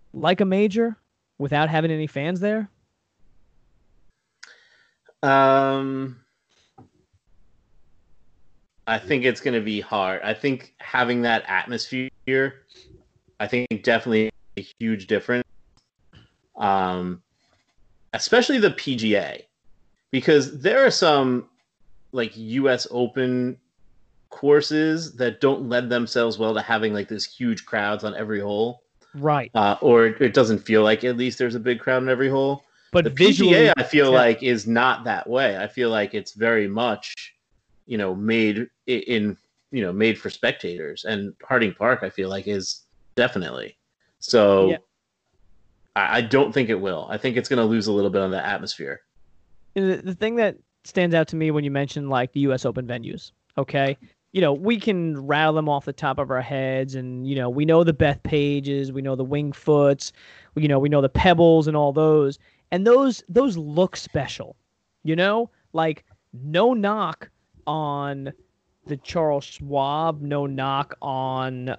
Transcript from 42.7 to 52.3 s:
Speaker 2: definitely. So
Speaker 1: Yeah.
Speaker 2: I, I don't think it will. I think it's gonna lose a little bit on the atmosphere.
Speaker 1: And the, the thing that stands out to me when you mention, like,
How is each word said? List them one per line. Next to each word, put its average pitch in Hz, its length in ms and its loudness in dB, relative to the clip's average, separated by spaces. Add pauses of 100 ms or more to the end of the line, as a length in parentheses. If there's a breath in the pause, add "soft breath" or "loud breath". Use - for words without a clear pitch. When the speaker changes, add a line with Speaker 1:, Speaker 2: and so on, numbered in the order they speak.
Speaker 2:
definitely. 85 640 -4 (420)
So 98 520 6
Speaker 1:
Yeah. - 60 0 (1200)
Speaker 2:
I, 101 220 0
I - 20 0
don't 131 320 2
think 127 160 0
it 104 120 -2
will. 90 300 -6
I 104 60 -6
think 120 200 -4
it's 123 120 -4
gonna 120 160 2
lose 110 220 0
a 107 60 -2
little 101 180 0
bit 95 120 0
on 95 80 -2
the 92 140 -4
atmosphere. 76 560 -8 (760)
Speaker 1:
And 196 160 0
the, 185 60 0
the 185 180 -8
thing 220 220 -4
that 220 200 0 (280)
stands 175 300 0
out 160 140 2
to 165 80 -8
me 156 140 0
when 151 140 0
you 143 60 -4
mention, 139 380 -4
like, 127 240 -2